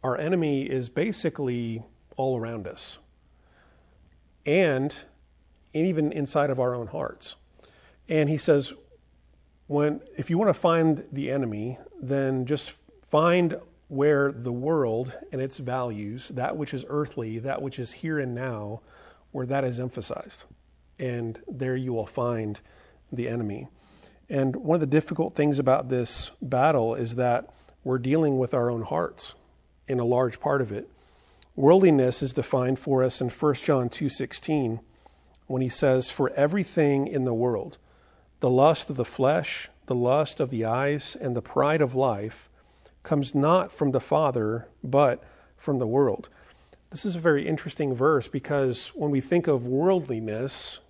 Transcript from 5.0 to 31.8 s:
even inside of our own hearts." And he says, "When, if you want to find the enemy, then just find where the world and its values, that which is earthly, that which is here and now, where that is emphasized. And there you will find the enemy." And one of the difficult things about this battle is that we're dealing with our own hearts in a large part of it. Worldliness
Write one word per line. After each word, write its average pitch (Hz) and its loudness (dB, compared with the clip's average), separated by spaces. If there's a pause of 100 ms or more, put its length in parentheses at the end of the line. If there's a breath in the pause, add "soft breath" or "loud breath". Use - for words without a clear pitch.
even 156 0
inside 143 0
of 131 -2
our 123 0
own 120 -8
hearts." - -8 (760 soft breath)
And 156 2
he 151 0
says, 143 2 (960)
"When, 147 0 (160)
if - -8
you 170 2
want 208 2
to - 2
find 165 2
the 139 -4
enemy, 123 -4 (220)
then 135 -2
just 139 -4 (360)
find 170 4 (320)
where 139 2
the 120 -6
world 127 -2 (160)
and 131 -4
its 131 -8
values, 123 -6
that 123 -4
which 151 -6
is 131 -8
earthly, 123 -4
that 135 -4
which 135 -8
is 123 -8
here 160 -4
and 127 -4
now, 117 -6 (540 loud breath)
where 131 -4
that 135 -2
is 123 -4
emphasized. - -10 (520)
And 120 -6
there 127 -4
you 127 -2
will 110 -2
find 113 -2 (520 soft breath)
the 123 -4
enemy." 117 -6 (600 soft breath)
And 135 0
one 170 2
of 170 2
the 151 0
difficult 156 0
things 147 2
about 131 2
this 123 -2 (100)
battle 127 2
is 117 -4
that 120 0 (340 soft breath)
we're 131 0
dealing 139 2
with 127 0
our 120 2
own 117 -4
hearts - -4 (520)
in 127 0
a 120 0
large 123 2
part 139 0
of 110 -4
it. 104 -8 (680 soft breath)
Worldliness 143 6